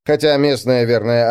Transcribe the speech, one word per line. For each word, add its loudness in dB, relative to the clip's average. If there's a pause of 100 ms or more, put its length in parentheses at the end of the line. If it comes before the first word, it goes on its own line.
Хотя 0
местная 0
верная 0